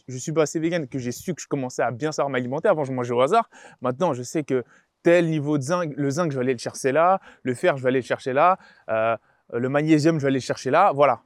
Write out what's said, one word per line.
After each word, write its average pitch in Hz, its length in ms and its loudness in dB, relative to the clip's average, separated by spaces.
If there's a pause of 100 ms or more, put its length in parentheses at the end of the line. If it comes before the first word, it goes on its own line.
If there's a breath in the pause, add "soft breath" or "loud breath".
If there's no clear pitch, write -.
je 127 100 -12
suis 131 140 -10
passé 156 300 0
vegan 165 260 -2
que 135 140 -8
j'ai 123 100 -6
su - 240 -8
que - 80 -16
je - 60 -20
commençais 135 340 -4
à 117 80 -2
bien 143 220 -6
savoir 143 180 -2
m'alimenter. 131 380 -2
Avant, 156 160 2
je 131 80 -6
mangeais 123 200 -4
au 120 80 2
hasard. 190 300 2 (300 loud breath)
Maintenant, 127 340 -2
je 123 80 -8
sais 147 220 -4
que 127 180 -2 (400 soft breath)
tel 170 260 6
niveau 151 300 0
de 131 60 -4
zinc, 165 320 -2
le 139 140 -2
zinc, 160 200 -2
je 135 60 -4
vais 123 60 -2
aller 131 100 0
le 117 60 -4
chercher 131 340 -4
là, 175 280 4 (220 loud breath)
le 127 120 -2
fer, 160 220 0
je 127 60 -10
vais 127 60 0
aller 135 100 2
le 120 60 -4
chercher 131 280 -4
là, 175 240 4 (340 soft breath)
euh, 113 260 0 (360)
le 120 160 -2
magnésium, 151 500 2
je 131 40 -6
vais 139 60 0
aller 135 100 0
le 123 60 -8
chercher - 260 -6
là. 175 240 4
Voilà. 135 320 4